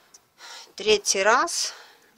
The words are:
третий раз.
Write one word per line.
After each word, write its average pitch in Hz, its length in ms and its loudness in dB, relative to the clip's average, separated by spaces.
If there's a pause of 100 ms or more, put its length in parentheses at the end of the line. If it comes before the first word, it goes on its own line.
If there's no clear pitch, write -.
(760)
третий 202 480 0
раз. 247 500 0 (440)